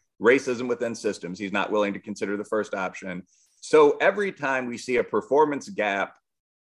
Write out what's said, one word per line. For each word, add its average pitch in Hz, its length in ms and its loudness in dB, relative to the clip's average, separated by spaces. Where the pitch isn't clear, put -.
racism 123 480 2
within 117 280 -4
systems. 95 420 -6
He's 98 140 -8
not 95 180 -2
willing 101 240 0
to 98 60 -12
consider 104 360 -6
the 101 80 -6
first 104 300 -4
option. 92 480 -8
So 151 400 6
every 196 320 2
time 135 340 -4
we 120 120 -8
see 127 180 -2
a 113 80 2
performance 139 640 0
gap, 98 460 -2